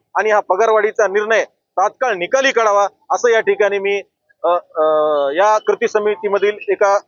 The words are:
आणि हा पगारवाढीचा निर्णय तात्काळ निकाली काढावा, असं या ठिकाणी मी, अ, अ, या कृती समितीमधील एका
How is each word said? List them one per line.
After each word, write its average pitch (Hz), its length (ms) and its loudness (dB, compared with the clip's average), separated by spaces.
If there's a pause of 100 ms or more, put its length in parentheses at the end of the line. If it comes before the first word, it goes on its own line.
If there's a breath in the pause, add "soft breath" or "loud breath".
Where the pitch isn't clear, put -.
(160)
आणि 208 160 -2
हा 208 80 2
पगारवाढीचा 214 680 0
निर्णय 208 380 0 (260)
तात्काळ 208 420 -2
निकाली 262 380 0
काढावा, 202 360 2 (240)
असं 190 180 0
या 226 100 2
ठिकाणी 202 400 0
मी, 196 220 -4 (420)
अ, 156 60 -2
अ, 170 340 -2 (520)
या 214 220 2
कृती 208 300 -2
समितीमधील 208 680 -2 (120)
एका 196 380 0